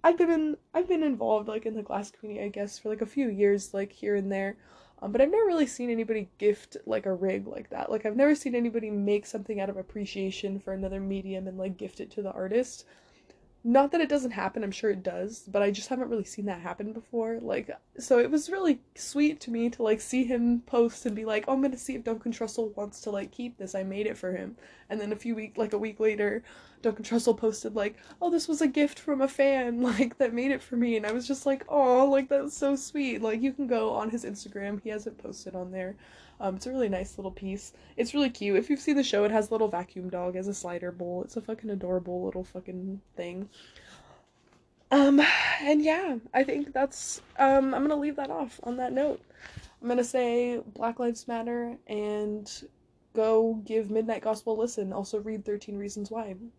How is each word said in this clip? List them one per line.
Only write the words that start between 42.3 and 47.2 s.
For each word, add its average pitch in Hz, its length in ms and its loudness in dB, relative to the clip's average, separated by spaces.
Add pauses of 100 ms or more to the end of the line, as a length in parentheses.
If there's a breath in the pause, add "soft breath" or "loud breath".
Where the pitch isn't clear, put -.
fucking 185 560 -10 (160)
thing. 180 320 -8 (1400 loud breath)
Um, 277 320 8 (400 loud breath)
and 302 220 4
yeah, 311 340 2 (160)
I 262 100 4
think 285 300 -2
that's, - 480 -2 (160)